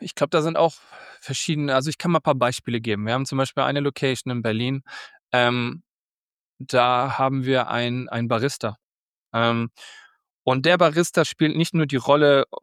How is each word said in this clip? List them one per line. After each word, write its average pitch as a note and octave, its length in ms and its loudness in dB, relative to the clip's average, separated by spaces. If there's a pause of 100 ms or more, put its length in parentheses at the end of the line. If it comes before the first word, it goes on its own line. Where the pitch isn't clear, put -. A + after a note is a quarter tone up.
ich - 140 -12
glaub, - 160 -2
da E3+ 100 2
sind E3 160 -2
auch E3 180 2 (460)
verschiedene, C#3+ 520 -4
also C3 160 2
ich D3 80 -8
kann F3 140 -2
mal E3 80 4
ein - 40 -12
paar D3 120 2
Beispiele B2 460 -2
geben. G#2+ 240 -4
Wir A2 80 -2
haben C3+ 120 -2
zum C3+ 120 -4
Beispiel C3+ 260 -2
eine C#3 160 0
Location C3+ 520 -4
in A#2+ 100 -4
Berlin, A#2+ 420 -2 (480)
ähm, B2 500 0 (800)
da B2 580 0
haben C3+ 280 0
wir C3 240 0
ein-, A#2+ 400 -4
ein A#2 180 -4
Barista. A#2 480 -2 (580)
Ähm, A#2 360 0 (760)
und C3 220 0
der F3 120 4
Barista E3+ 460 2
spielt - 320 0
nicht E3 180 -2
nur D#3+ 120 2
die C#3 100 -4
Rolle C#3+ 520 4 (160)